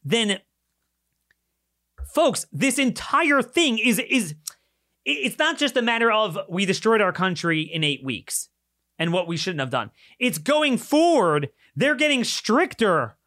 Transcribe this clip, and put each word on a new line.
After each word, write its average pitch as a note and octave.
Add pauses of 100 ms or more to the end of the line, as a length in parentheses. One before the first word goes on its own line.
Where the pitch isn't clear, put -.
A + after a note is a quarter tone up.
then, G#3 (1600)
folks, C#4+
this B3
entire C#4
thing C#4+
is, A3+
is, G#3
i-, - (500)
it's C#4
not D4+
just C#4
a B3
matter A#3
of G#3 (100)
we F#3
destroyed G#3+
our F#3
country E3+
in D#3+
eight C#3+
weeks - (480)
and E3
what F3
we E3+
shouldn't E3
have C3
done. A#2+ (260)
It's A#3+
going C#4
forward, A#3 (260)
they're C#4+
getting C#4
stricter G#3